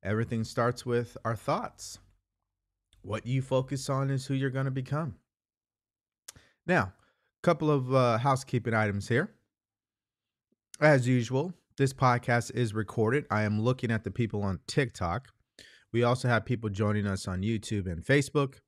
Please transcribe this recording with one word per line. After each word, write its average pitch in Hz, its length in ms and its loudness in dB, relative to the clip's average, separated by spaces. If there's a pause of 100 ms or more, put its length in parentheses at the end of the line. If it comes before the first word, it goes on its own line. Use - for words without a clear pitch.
Everything 110 440 -2
starts 123 420 -2
with 120 380 -2
our 117 100 -2
thoughts. - 640 -6 (1040)
What 107 240 -8
you 131 160 0
focus 131 480 -2
on 135 200 -2
is 135 160 -4
who 139 80 -2
you're 135 140 -2
gonna 135 220 -2
become. 135 460 -6 (1500)
Now, 131 240 2 (500)
couple 160 260 2
of, 131 240 2
uh, 123 260 4
housekeeping 131 560 0
items 101 340 0
here. 143 260 0 (1500)
As 143 280 6
usual, 127 440 0 (240)
this 135 160 2
podcast 120 600 2
is 117 180 0
recorded. 110 600 0
I 107 100 2
am 107 180 0
looking 123 300 0
at 110 140 -2
the 104 80 -4
people 104 320 -2
on 95 240 -2
TikTok. 120 640 -2 (580)
We 117 140 2
also 123 240 2
have 113 160 2
people 113 260 -2
joining 104 340 0
us 98 220 -4
on 92 160 -4
YouTube 104 480 -4
and 82 100 -6
Facebook. 139 680 0